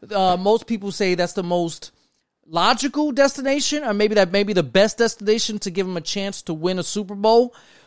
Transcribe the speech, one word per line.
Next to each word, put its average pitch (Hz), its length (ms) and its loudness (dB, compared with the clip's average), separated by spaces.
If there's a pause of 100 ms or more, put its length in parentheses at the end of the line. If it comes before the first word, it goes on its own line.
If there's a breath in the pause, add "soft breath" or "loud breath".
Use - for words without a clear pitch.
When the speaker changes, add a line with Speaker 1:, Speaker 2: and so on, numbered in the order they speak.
Speaker 1:
Yep. 208 100 -16
Speaker 2:
uh, 185 240 2
most 202 320 2
people 202 240 -6
say 185 240 0
that's 175 160 -2
the 196 100 -4
most 175 480 -4 (560)
logical 240 640 0
destination, 277 720 0
or 220 120 -2
maybe 214 200 2
that 190 160 4
may 202 140 2
be 208 80 -2
the 180 100 2
best 190 360 2
destination 214 600 0
to 190 140 -8
give 185 160 -4
him 180 80 -6
a 165 40 -6
chance 196 420 -6
to 170 120 -6
win 180 240 -2
a 170 60 -4
Super 208 320 -6
Bowl. 226 360 4 (340 soft breath)